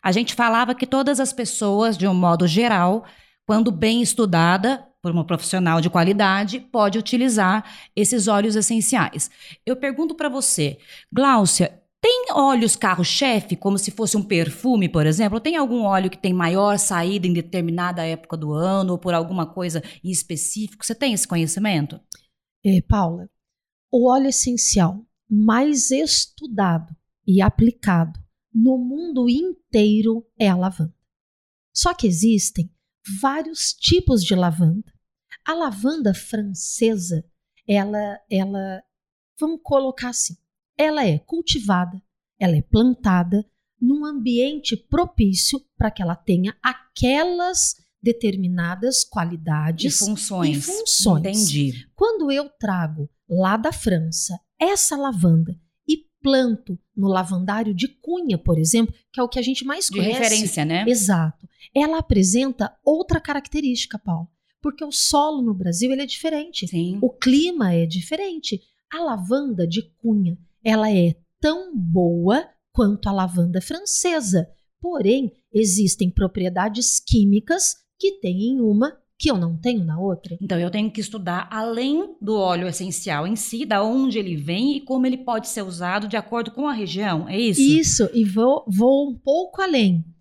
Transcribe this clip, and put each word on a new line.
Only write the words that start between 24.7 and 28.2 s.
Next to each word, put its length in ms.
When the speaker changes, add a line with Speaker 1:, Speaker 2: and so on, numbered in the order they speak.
Speaker 2:
mais 640
estudado 1040
e 140
aplicado 760